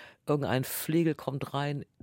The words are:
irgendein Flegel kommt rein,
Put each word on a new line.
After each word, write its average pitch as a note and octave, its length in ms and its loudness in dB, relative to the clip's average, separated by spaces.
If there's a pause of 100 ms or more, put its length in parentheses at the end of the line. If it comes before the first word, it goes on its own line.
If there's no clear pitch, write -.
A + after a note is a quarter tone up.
(260)
irgendein C3 360 2
Flegel D#3+ 540 2
kommt - 360 -4
rein, C#3+ 320 -2 (180)